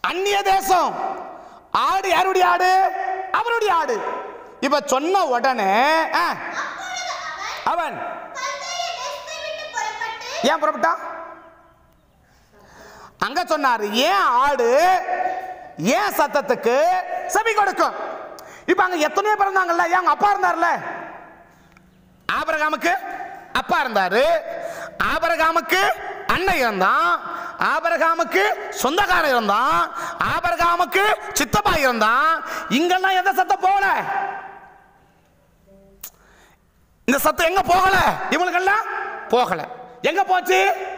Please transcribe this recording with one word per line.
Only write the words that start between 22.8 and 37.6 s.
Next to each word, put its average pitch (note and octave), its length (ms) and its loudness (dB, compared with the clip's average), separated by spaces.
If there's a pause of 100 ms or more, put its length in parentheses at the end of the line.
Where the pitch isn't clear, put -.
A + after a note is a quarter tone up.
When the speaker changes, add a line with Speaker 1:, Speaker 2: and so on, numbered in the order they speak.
Speaker 1:
அப்பா D4 320 0
இருந்தாரு, G#3 400 2 (720)
ஆபிரகாமுக்கு E4 920 2 (380)
அண்ணன் F4 280 2
இருந்தான், B3+ 680 2 (380)
ஆபிரகாமுக்கு E4 1120 0
சொந்தக்காரன் F4 600 2
இருந்தான், B3+ 680 2 (420)
ஆபிரகாமுக்கு F4 800 2 (160)
சித்தப்பா E4+ 420 0
இருந்தான். C4 720 2 (240)
இங்கெல்லாம் F4+ 460 2
எந்த F#4 180 2
சத்தம் F#4+ 260 2
போகல? G4 340 2 (3000)
இந்த C4 160 2
சத்தம் D#4 260 2
எங்க F#4 140 2